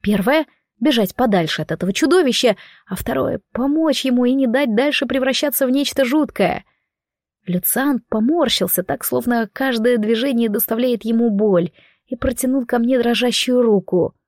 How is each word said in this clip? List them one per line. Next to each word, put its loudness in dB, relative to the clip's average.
Первое — 0
бежать 0
подальше 0
от -8
этого -4
чудовища, 2
а -6
второе — -4
помочь 0
ему 2
и 2
не 2
дать 0
дальше 0
превращаться 0
в 0
нечто 0
жуткое. 0
Люциан -2
поморщился 0
так, -6
словно -2
каждое 0
движение 0
доставляет -2
ему 0
боль, 2
и -8
протянул -2
ко -2
мне 2
дрожащую 0
руку. 2